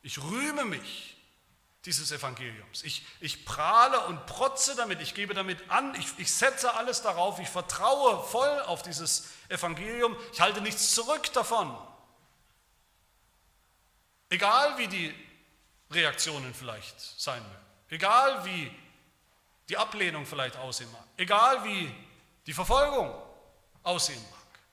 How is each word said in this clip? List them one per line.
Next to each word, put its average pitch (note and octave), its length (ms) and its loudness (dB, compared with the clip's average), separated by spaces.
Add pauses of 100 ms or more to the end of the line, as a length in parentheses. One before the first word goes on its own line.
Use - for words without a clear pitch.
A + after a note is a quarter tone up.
„Ich C3+ 180 -10
rühme C4 460 -2
mich - 500 -8 (680)
dieses D3+ 260 -2
Evangeliums. B2 720 -8
Ich, - 220 -8 (160)
ich - 240 -8
prahle A3+ 600 4
und E3 180 -8
protze C4+ 500 0
damit, G#3 240 -2
ich D3+ 140 -8
gebe G3+ 200 -4
damit F#3+ 360 -6
an, C4 260 2
ich, - 120 -6 (100)
ich - 180 0
setze B3 380 2
alles A#3 280 -2
darauf, F#3 380 0
ich F3+ 80 -8
vertraue A3 760 4
voll C#4+ 380 2
auf F3 180 -4
dieses E3 480 -4 (180)
Evangelium, G3 680 -2 (160)
ich - 80 0
halte G3+ 180 4
nichts G#3 340 0
zurück B3 380 0
davon.“ G#3 420 2 (2500)
Egal A#3+ 480 4
wie A#3 120 -2
die E3+ 260 -4 (760)
Reaktionen D3+ 640 0
vielleicht A2+ 460 -12
sein - 420 -8
mögen, G2 240 -18 (220)
egal G#3 560 4
wie F3 340 -6 (920)
die F3+ 80 -2
Ablehnung F#3 480 -2
vielleicht C3 320 -6
aussehen B2 340 -8
mag, - 140 -20 (100)
egal G#3+ 480 4
wie F#3 320 -4 (500)
die D3+ 80 -10
Verfolgung B3+ 640 4 (680)
aussehen D#3 380 -2 (100)
mag. - 280 -20 (140)